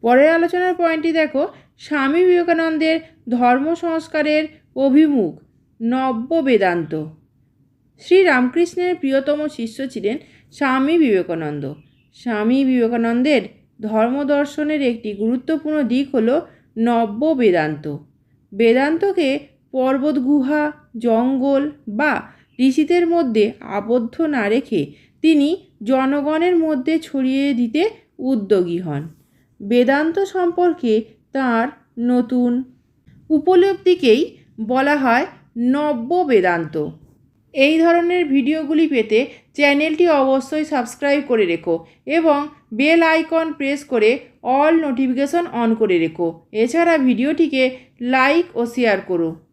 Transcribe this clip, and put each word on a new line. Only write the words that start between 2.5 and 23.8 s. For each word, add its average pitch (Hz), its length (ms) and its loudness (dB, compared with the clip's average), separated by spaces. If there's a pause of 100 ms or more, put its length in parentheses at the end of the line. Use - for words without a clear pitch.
ধর্ম 247 460 2
সংস্কারের 311 680 -2 (320)
অভিমুখ, 269 680 2 (400)
নব্য 254 540 -2
বেদান্ত। 175 720 0 (960)
শ্রীরামকৃষ্ণের 349 960 2
প্রিয়তম 294 520 -2
শিষ্য 254 420 -8
ছিলেন 214 280 -6 (340)
স্বামী 269 460 0
বিবেকানন্দ। 160 760 -2 (400)
স্বামী 240 520 -2
বিবেকানন্দের 240 760 0 (400)
ধর্ম 226 420 0
দর্শনের 294 580 -2
একটি 233 320 -4
গুরুত্বপূর্ণ 294 720 -2
দিক 262 320 -2
হল 247 260 0 (380)
নব্য 233 460 0
বেদান্ত। 156 720 0 (560)
বেদান্তকে 285 840 2 (320)
পর্বত 262 460 0
গুহা, 294 540 0 (260)
জঙ্গল 262 760 0 (160)
বা 247 340 -2 (380)
ঋষিদের 311 480 2
মধ্যে 269 520 2
আবদ্ধ 226 640 -4